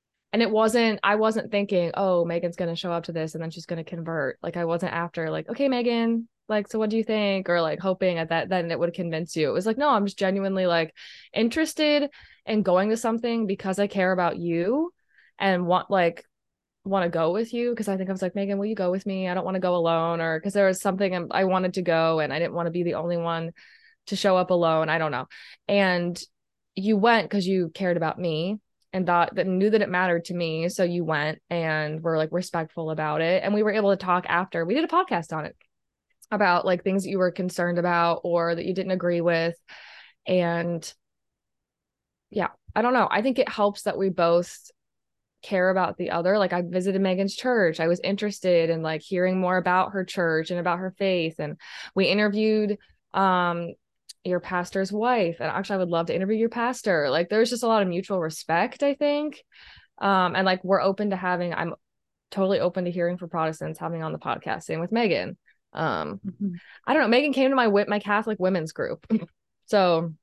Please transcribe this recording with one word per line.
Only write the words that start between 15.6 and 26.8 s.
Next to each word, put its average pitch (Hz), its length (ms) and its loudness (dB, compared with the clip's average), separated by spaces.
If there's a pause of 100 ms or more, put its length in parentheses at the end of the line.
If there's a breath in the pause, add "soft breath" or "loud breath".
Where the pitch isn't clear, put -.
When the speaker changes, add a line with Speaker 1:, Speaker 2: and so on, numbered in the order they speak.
Speaker 1:
want, 180 240 2
like, 175 360 2 (580)
wanna 190 260 0
go 165 220 0
with 226 220 -2
you." 240 220 -2
'Cause 214 120 -4
I 196 100 -2
think 190 120 -4
I 196 40 -2
was 185 80 -6
like, 180 140 -4
"Megan, 196 240 -2
will 202 80 -2
you 220 80 -2
go 180 160 0
with 196 160 -4
me? 190 220 -4
I 180 40 -4
don't 185 120 -2
wanna 185 140 -2
go 180 160 0
alone." 165 460 2
Or 160 200 -2
'cause 196 120 -6
there 202 140 4
was 185 140 0
something 190 340 0
I'm, 175 160 -4
I 190 140 2
wanted 185 300 0
to 185 60 -2
go 165 380 2
and 147 140 0
I 151 60 -2
didn't 170 140 -2
wanna 170 180 -2
be 175 120 -2
the 170 120 -2
only 175 220 -2
one 165 340 -4 (560 soft breath)
to 202 80 -4
show 190 220 4
up 180 140 2
alone. 160 380 2
I 160 100 2
don't 156 120 0
know. 127 160 -4 (400 loud breath)
And 180 540 2 (540)
you 202 220 2